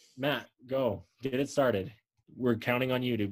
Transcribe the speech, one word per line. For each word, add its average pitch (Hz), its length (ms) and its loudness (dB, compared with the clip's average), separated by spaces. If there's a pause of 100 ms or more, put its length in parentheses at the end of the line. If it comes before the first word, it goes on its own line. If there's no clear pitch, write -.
(160)
Matt, 131 320 -2 (200)
go. 120 380 -2 (160)
Get 135 140 -4
it 139 140 0
started. 117 420 2 (440)
We're 120 220 2
counting 127 340 0
on 127 100 0
you 123 160 0
to 101 140 0